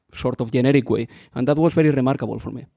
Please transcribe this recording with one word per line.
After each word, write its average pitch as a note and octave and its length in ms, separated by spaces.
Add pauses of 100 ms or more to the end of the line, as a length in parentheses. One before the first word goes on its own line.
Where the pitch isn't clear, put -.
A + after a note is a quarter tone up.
(140)
sort B2+ 260
of A#2 120
generic C3 360
way. A2+ 200 (260)
And B2+ 140
that D3 80
was D#3+ 160
very D#3 180
remarkable C3 480
for A2 140
me. A#2+ 140 (100)